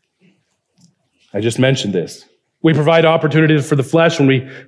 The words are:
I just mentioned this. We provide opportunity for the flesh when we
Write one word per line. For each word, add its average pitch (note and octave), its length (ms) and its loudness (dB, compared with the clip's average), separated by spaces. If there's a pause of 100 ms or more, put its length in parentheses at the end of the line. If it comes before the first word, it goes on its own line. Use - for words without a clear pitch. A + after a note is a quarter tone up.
(1300)
I G2+ 60 -6
just A2+ 180 -4
mentioned C3 340 0
this. F2 320 -8 (380)
We D#3+ 100 2
provide D#3+ 320 2
opportunity D#3+ 560 2
for C3+ 140 -4
the C3+ 80 0
flesh E3 380 0
when C#3 80 4
we C3 200 0 (200)